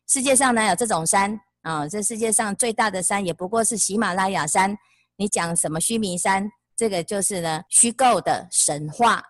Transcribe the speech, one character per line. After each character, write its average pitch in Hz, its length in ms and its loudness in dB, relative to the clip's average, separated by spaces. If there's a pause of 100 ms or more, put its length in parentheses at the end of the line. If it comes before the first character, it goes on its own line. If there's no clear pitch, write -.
世 269 140 2
界 262 120 4
上 254 200 4
哪 220 160 2
有 180 40 2
这 233 120 0
种 170 180 0
山 202 340 0 (220)
啊？ 156 260 -4
这 202 160 -6
世 220 140 -4
界 226 160 0
上 214 240 0
最 240 160 0
大 220 180 0
的 185 120 -4
山 202 200 -2
也 170 120 -4
不 180 120 -6
过 226 160 0
是 220 140 -2
喜 190 220 -2
马 190 160 0
拉 190 160 0
雅 160 160 -2
山， 196 280 2 (420)
你 202 120 -2
讲 170 260 -2
什 170 160 -2
么 160 80 -4
须 226 200 -2
弥 185 180 -2
山， 196 340 0 (240)
这 226 140 -2
个 175 160 -2
就 202 160 -4
是 180 220 -2
呢， 160 260 -4
虚 233 240 4
构 240 260 4
的 147 320 -2
神 151 400 -2
话 220 260 2 (120)